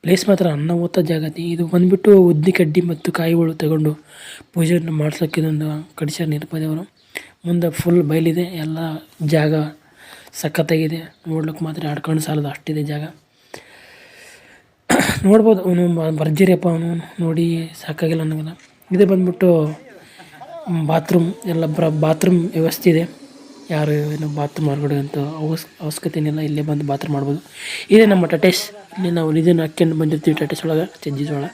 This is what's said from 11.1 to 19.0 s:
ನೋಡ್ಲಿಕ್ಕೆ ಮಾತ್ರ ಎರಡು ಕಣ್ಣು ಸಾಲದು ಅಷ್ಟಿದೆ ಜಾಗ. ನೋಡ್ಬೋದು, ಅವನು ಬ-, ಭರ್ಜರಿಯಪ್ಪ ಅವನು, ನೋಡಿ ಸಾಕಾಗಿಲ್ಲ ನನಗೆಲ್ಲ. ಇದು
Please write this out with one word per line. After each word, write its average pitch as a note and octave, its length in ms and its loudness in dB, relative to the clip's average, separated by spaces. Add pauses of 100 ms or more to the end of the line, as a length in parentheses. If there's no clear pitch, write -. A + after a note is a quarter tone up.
ನೋಡ್ಲಿಕ್ಕೆ D#3+ 380 -4
ಮಾತ್ರ D#3 200 -8
ಎರಡು D3 160 -6
ಕಣ್ಣು D#3+ 200 -2
ಸಾಲದು D3+ 260 -4
ಅಷ್ಟಿದೆ D3+ 360 -6
ಜಾಗ. D3 200 -6 (2250)
ನೋಡ್ಬೋದು, G#3+ 360 6
ಅವನು F3 340 2
ಬ-, D#3+ 220 -2
ಭರ್ಜರಿಯಪ್ಪ F3 500 0
ಅವನು, E3+ 280 -2 (280)
ನೋಡಿ E3 480 -2 (160)
ಸಾಕಾಗಿಲ್ಲ D#3+ 360 -2
ನನಗೆಲ್ಲ. D#3 340 -6 (340)
ಇದು F#3 140 6